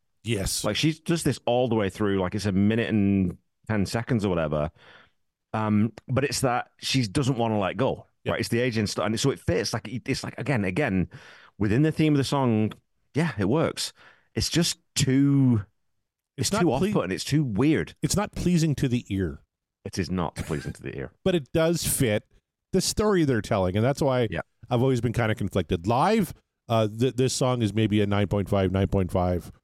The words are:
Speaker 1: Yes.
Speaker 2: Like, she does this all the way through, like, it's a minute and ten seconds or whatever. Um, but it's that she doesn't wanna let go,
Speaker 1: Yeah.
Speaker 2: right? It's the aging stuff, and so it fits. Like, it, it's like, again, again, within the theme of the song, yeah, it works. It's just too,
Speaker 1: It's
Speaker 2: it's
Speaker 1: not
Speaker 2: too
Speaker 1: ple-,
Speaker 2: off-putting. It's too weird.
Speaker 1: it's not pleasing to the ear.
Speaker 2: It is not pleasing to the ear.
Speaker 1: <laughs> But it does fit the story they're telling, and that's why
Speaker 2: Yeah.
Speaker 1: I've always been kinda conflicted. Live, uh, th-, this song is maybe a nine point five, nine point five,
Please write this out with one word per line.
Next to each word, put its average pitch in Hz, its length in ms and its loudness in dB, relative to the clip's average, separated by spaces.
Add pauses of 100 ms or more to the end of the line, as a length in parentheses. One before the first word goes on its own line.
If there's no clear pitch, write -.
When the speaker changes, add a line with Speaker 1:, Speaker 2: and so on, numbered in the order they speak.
(220)
Speaker 1:
Yes. 104 400 -4
Speaker 2:
Like, 107 140 -2
she 156 160 0 (120)
does 165 200 -2
this 135 220 -2
all 123 220 2
the 113 60 0
way 101 160 2
through, 98 300 0
like, 90 160 -2
it's 98 100 -4
a 101 60 0
minute 104 380 2
and 98 460 2 (300)
ten 104 200 0
seconds 113 380 -2
or 104 40 0
whatever. 78 420 0 (840)
Um, 107 400 0 (140)
but 131 160 -2
it's - 200 -4
that 123 260 -2 (100)
she - 300 0
doesn't 127 300 0
wanna 113 200 2
let 90 180 0
go, 104 300 -2 (160)
Speaker 1:
Yeah. 101 100 -4
Speaker 2:
right? - 80 -2
It's - 100 -4
the 117 100 2
aging 110 260 0
stuff, 90 200 -4
and 110 120 -2
so 139 140 2
it - 80 -8
fits. - 320 -2
Like, - 160 -8
it, 113 200 -8
it's 131 140 -4
like, - 160 -10
again, 117 260 -2
again, 95 440 0 (500)
within 107 240 2
the 156 80 4
theme 156 220 2
of 143 60 4
the 135 60 0
song, 117 480 0 (420)
yeah, 156 220 0
it 95 120 0
works. 131 440 -2 (440)
It's 113 120 -2
just - 300 0 (160)
too, 135 680 4 (760)
Speaker 1:
It's - 120 -2
Speaker 2:
it's - 40 0
Speaker 1:
not 208 80 2
Speaker 2:
too 180 60 4
Speaker 1:
ple-, 123 80 4
Speaker 2:
off-putting. 160 360 0
It's 82 140 -4
too 151 180 0
weird. 117 580 0
Speaker 1:
it's - 140 -2
not 202 160 -2
pleasing 160 460 2
to 143 100 0
the 120 220 -2
ear. 92 320 -2 (440)
Speaker 2:
It - 140 -6
is 87 120 -4
not 90 240 -2
pleasing - 400 -6
to - 80 -18
the 67 140 -10
ear. 67 220 -10
Speaker 1:
<laughs> - 60 -20
But 185 100 0
it 156 180 -4
does 165 340 2
fit 110 380 0 (480)
the 190 100 2
story 208 420 2
they're 127 160 2
telling, 95 340 0
and 107 100 2
that's 139 180 0
why 127 280 0
Speaker 2:
Yeah. 82 100 -4 (280)
Speaker 1:
I've 120 140 2
always 131 180 2
been 113 140 -2
kinda 110 200 0
conflicted. 92 520 -2
Live, 170 480 2 (340)
uh, 113 200 2
th-, 117 280 -2
this 127 160 0
song 123 300 0
is 104 100 2
maybe 107 300 2
a 101 40 2
nine 101 200 2
point 101 240 -2
five, 98 200 2
nine 95 180 2
point 92 220 0
five, 90 400 -2 (140)